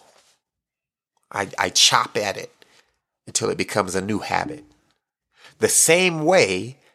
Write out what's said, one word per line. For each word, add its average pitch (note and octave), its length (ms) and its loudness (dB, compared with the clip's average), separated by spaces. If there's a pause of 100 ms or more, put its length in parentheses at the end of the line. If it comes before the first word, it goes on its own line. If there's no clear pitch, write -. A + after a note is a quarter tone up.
(1300)
I, G2+ 180 -4 (100)
I G2 100 0
chop - 460 2
at G#2 220 -4
it F#2 160 -14 (720)
until - 240 -4
it F2+ 80 -4
becomes F#2 360 -2
a F#2+ 80 0
new G2+ 180 -4
habit. - 440 -4 (960)
The G#2+ 80 4
same E3+ 560 2
way B2 540 2 (180)